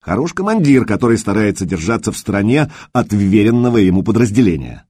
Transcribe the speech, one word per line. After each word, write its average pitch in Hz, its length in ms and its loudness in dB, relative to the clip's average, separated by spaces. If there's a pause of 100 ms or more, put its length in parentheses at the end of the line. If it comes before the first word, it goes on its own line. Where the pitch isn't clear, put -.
Хорош 123 340 -4
командир, 175 500 2
который 113 340 0
старается 101 460 -2
держаться 92 480 -4
в - 40 -10
стороне 110 540 0 (220)
от 117 200 -2
вверенного 110 680 2
ему 92 260 2
подразделения. 101 840 0